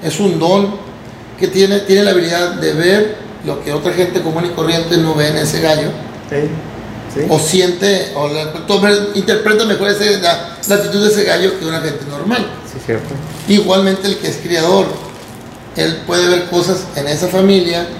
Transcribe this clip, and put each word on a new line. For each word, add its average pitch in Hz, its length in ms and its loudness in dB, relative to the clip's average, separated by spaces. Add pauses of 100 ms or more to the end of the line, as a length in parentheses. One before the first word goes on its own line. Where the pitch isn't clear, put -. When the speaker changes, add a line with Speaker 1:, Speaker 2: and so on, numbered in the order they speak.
Speaker 1:
es 156 160 -4
un 185 200 2
don 196 360 2 (640)
que 185 80 2
tiene, 190 340 4
tiene 196 220 4
la 202 80 4
habilidad 175 440 2
de 156 180 -2
ver 196 420 2 (300)
lo 143 180 -6
que 147 80 -4
otra 156 220 -2
gente 175 280 0
común 165 240 -2
y 175 40 -2
corriente 165 480 0
no 160 180 2
ve 151 140 2
en 156 80 -2
ese 156 240 -2
gallo. 156 280 2 (400)
Speaker 2:
Sí, 147 60 -4 (800)
sí. 143 160 -2
Speaker 1:
O 156 100 4
siente, 185 760 2
o 147 140 -2
la, 156 220 -4 (140)
toma, 202 260 4 (240)
interpreta 214 500 2
mejor 196 240 0
ese, 202 320 2
la, 170 340 0 (120)
la 202 80 4
actitud 190 300 0
de 208 60 4
ese 196 120 2
gallo 180 360 2
que 165 60 -6
una 160 160 -2
gente 143 280 -6
normal. 185 360 -2 (260)
Speaker 2:
Sí, 131 140 -12
cierto. 113 280 -4 (340)
Speaker 1:
Igualmente 196 600 2
el 196 100 -2
que - 100 -4
es 151 100 -4
criador, 175 480 2 (880)
él 160 320 -2
puede 175 200 2
ver 180 220 2
cosas 175 360 0 (100)
en 143 120 -4
esa 151 200 -2
familia 180 580 4 (140)